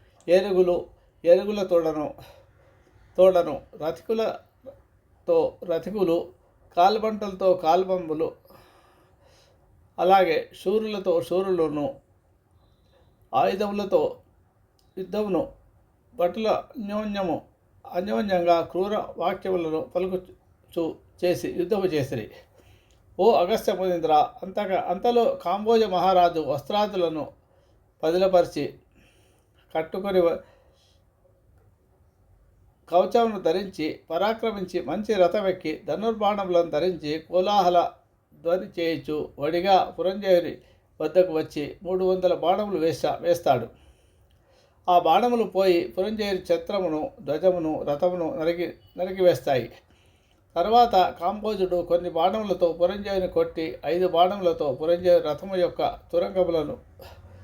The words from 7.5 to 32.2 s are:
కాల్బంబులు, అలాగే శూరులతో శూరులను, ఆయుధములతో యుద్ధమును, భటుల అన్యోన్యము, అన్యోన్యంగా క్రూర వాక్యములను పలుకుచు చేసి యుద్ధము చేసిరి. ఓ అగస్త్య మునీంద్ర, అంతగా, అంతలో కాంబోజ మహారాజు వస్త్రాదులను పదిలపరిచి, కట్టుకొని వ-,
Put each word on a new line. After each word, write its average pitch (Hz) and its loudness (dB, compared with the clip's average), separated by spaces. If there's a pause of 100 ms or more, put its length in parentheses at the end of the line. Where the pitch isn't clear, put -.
కాల్బంబులు, 175 0 (1700)
అలాగే 175 4 (140)
శూరులతో 196 0
శూరులను, 160 -2 (1400)
ఆయుధములతో 190 0 (840)
యుద్ధమును, 190 -4 (640)
భటుల 196 -2
అన్యోన్యము, 202 -4 (500)
అన్యోన్యంగా 185 0
క్రూర 190 -4 (140)
వాక్యములను 175 -4
పలుకుచు - -8 (280)
చేసి 175 -2
యుద్ధము 190 0
చేసిరి. 139 -4 (880)
ఓ 214 6
అగస్త్య 202 2
మునీంద్ర, 160 2 (160)
అంతగా, 190 -4
అంతలో 233 2
కాంబోజ 208 0
మహారాజు 180 4
వస్త్రాదులను 165 -2 (720)
పదిలపరిచి, 175 2 (1000)
కట్టుకొని 185 -2
వ-, 170 2 (2500)